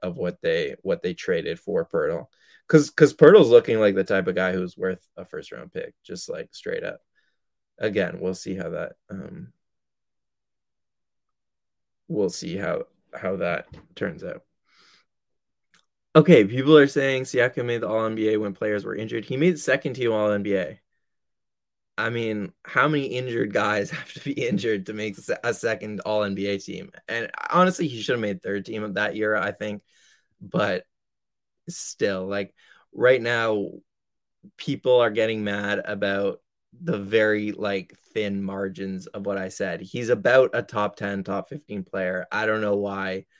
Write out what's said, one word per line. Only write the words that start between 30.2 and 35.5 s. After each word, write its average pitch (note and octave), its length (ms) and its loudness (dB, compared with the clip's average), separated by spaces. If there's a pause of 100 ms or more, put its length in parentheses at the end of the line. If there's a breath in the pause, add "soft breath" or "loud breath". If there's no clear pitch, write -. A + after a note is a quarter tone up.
But G2 440 -2 (840)
still, G2 580 -4
like, G2 260 -6 (400 soft breath)
right B2 280 4
now, A2+ 500 0 (840)
people B2+ 420 2
are A#2 100 4
getting A2 340 0
mad G2+ 420 -2